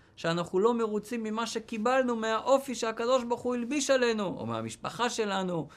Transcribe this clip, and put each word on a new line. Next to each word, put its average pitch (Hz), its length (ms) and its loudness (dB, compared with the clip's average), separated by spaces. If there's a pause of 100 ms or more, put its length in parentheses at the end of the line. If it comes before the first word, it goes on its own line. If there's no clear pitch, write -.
(160)
שאנחנו 170 440 0
לא 226 140 6
מרוצים 220 500 -2
ממה 220 240 -4
שקיבלנו 240 680 0
מהאופי 226 600 0
שהקדוש 233 480 0
ברוך 233 180 -4
הוא 247 140 0
הלביש 247 340 -2
עלינו, 240 360 4
או 165 200 -4
מהמשפחה 113 640 -2
שלנו, 190 680 -2